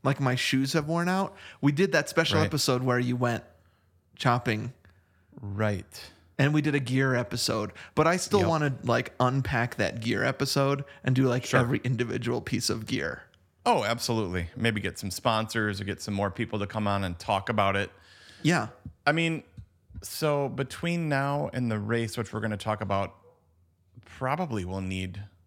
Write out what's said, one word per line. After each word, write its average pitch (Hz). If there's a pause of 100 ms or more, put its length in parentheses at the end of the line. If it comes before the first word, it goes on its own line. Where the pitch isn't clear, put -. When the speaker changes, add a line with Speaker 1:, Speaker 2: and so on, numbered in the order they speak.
Speaker 1:
Like, 135
my 127
shoes 135
have 151
worn 170
out. 190 (260)
We 147
did 175
that 160
special 156
Speaker 2:
Right. 156
Speaker 1:
episode 131
where 123
you 123
went 120 (760)
shopping. 120 (680)
Speaker 2:
Right. 101 (280)
Speaker 1:
And 147
we 151
did 143
a 143
gear 131
episode. 120 (240)
But 156
I 175
still 196
Speaker 2:
Yep. 175
Speaker 1:
wanna, 147
like, 120
unpack 127
that 104
gear 113
episode 139 (180)
and 131
do, 131
like, 123
Speaker 2:
Sure. 131
Speaker 1:
every 120
individual 120
piece -
of 110
gear. - (420)
Speaker 2:
Oh, 202
absolutely. 104
Maybe 110
get 95
some 95
sponsors 110
or -
get -
some 107
more 98
people 107
to 101
come 107
on 101
and 85
talk 98
about 98
it. 101 (500)
Speaker 1:
Yeah. 143 (380)
Speaker 2:
I 143
mean, 165 (580)
so 143
between 160
now 143
and 127
the 107
race, 113
which 110
we're 107
gonna 107
talk 107
about, 98 (880)
probably 131
we'll 95
need 92 (240)